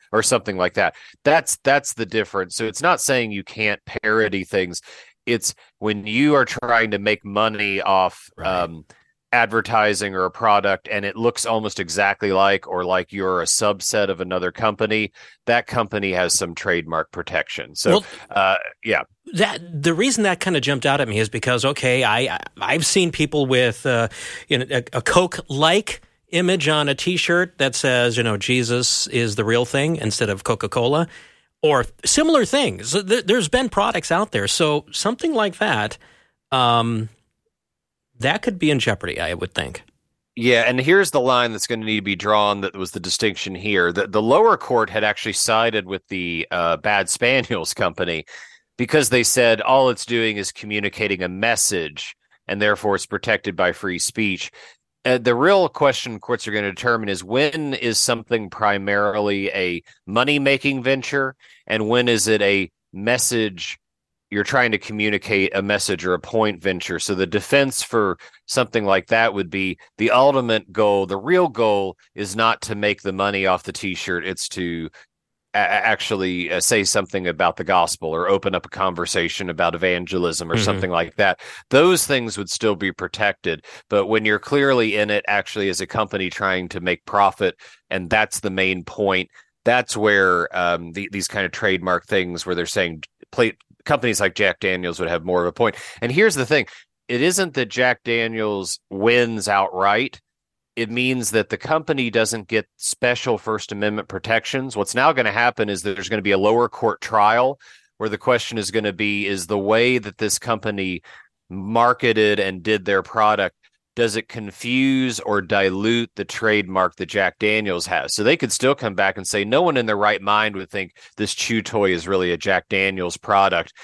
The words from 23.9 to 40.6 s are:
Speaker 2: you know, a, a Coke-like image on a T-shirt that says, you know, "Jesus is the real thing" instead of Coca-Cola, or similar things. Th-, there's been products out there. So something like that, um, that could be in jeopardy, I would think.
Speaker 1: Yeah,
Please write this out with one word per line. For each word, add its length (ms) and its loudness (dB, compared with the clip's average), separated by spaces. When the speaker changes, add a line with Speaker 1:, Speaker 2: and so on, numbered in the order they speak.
Speaker 2:
you 80 2
know, 120 -2
a, 220 0
a 100 -4
Coke-like 1000 0
image 360 0
on 220 2
a 60 -2
T-shirt 600 0
that 160 0
says, 440 2
you 60 0
know, 120 0
"Jesus 720 0
is 300 -2
the 80 -2
real 180 2
thing" 320 0
instead 340 -2
of 140 -6
Coca-Cola, 640 0
or 220 4
similar 400 4
things. 480 -2
Th-, 340 0
there's 220 2
been 220 0
products 420 0
out 220 0
there. 160 -2
So 420 0
something 420 -2
like 260 0
that, 380 0
um, 560 2
that 240 -2
could 160 -2
be 100 2
in 100 2
jeopardy, 400 -2
I 140 -4
would 200 -8
think. 280 -8
Speaker 1:
Yeah, 320 4